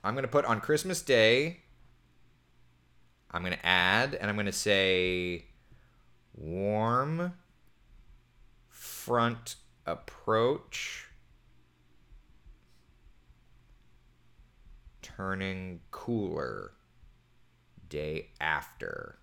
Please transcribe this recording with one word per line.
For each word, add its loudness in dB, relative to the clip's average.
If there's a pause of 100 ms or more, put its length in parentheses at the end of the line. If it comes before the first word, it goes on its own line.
I'm 0
gonna -2
put 4
on 2
Christmas 0
Day, 4 (1700)
I'm -4
gonna -2
add, 4
and -4
I'm -2
gonna -2
say, 2 (920)
"Warm -2 (1400)
front -2 (300)
approach -2 (4000)
turning -6
cooler -6 (1160)
day -6 (100)
after -4